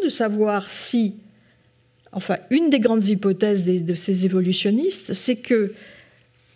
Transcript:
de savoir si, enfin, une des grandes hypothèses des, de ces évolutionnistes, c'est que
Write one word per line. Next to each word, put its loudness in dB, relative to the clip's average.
de 0
savoir -2
si, 0
enfin, -4
une 2
des 4
grandes 2
hypothèses 0
des, 0
de -2
ces 0
évolutionnistes, 0
c'est 0
que 0